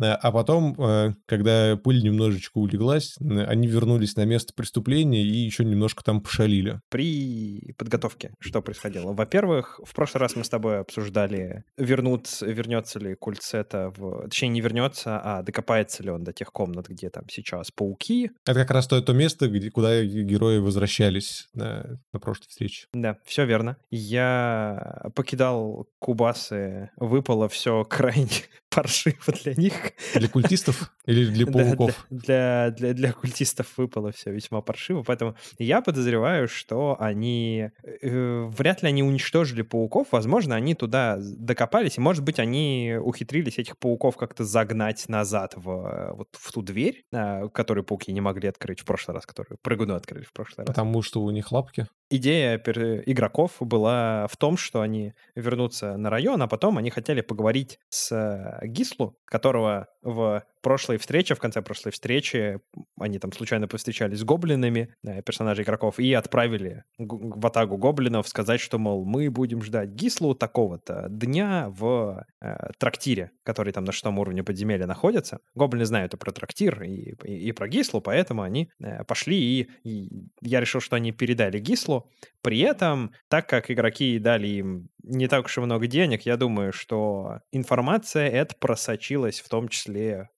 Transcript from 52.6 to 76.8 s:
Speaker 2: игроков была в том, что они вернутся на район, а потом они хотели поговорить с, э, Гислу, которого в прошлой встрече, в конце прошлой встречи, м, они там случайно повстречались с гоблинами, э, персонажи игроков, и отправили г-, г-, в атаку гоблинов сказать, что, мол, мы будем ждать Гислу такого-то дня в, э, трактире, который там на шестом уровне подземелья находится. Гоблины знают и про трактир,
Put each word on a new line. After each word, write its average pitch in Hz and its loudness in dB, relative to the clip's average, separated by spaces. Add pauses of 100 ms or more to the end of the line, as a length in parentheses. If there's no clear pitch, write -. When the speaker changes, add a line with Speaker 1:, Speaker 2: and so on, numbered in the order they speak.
Speaker 2:
игроков 135 2
была 113 2
в - -14
том, 156 2
что - -2
они 107 -2 (220)
вернутся 120 -2
на 104 -2
район, 156 2
а 120 2
потом 196 2
они 117 -2
хотели 131 -2
поговорить 113 0 (100)
с, - -4
э, 104 -4
Гислу, 135 -4 (100)
которого 110 2 (140)
в 113 0 (180)
прошлой 131 2
встрече, 156 0
в - -4
конце 110 -4
прошлой 104 -8
встречи, 113 -2 (160)
м, - -16 (140)
они 104 -4
там 95 -8
случайно 107 -2
повстречались 104 -4
с 110 -6
гоблинами, 127 0 (120)
э, 101 -8
персонажи 110 -2
игроков, 107 -2
и 127 2
отправили 113 0 (140)
г-, 117 -10 (120)
г-, 107 -10
в 113 2
атаку 113 2
гоблинов 120 2
сказать, 117 0
что, - -4
мол, 101 0
мы 135 0
будем 120 -2
ждать 107 -4
Гислу 156 0
такого-то 95 -2
дня 139 0
в, 104 -2 (160)
э, - -8 (220)
трактире, 113 -2 (120)
который 104 -2
там 95 -4
на 95 -2
шестом 101 -2
уровне 95 -2
подземелья 98 -2
находится. 175 0 (160)
Гоблины 120 2
знают 104 0
и 101 -8
про - -8
трактир, - -2